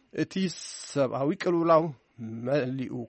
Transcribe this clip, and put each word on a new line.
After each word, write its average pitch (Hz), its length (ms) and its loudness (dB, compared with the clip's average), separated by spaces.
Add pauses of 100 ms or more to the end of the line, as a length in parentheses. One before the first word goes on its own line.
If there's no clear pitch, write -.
(120)
እቲ - 220 -4 (500)
ሰብኣዊ 135 520 0
ቅልውላው 165 460 4 (580)
መሊኡ 131 540 -2 (140)